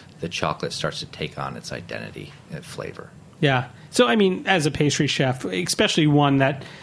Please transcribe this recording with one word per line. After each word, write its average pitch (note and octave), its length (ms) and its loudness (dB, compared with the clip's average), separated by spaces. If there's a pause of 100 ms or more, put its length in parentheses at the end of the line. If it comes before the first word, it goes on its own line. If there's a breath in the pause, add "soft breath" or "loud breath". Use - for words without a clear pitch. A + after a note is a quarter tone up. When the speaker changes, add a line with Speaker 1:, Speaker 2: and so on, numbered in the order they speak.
(220 loud breath)
Speaker 1:
the E2+ 80 -6
chocolate - 420 -4
starts - 300 -6
to D#2 60 -10
take - 300 -10
on C2+ 200 -8
its - 160 -12
identity A1 580 -12 (180)
and D2+ 140 -12
flavor. - 460 -12 (320)
Speaker 2:
Yeah. C3 260 2 (240 loud breath)
So, B3 160 4
I A#3+ 80 2
mean, F#3+ 320 2
as F#3 180 2
a D3+ 60 2
pastry D3 360 2
chef, C3 360 0
especially E3 640 2
one C#3+ 300 6
that C3+ 260 2 (200 loud breath)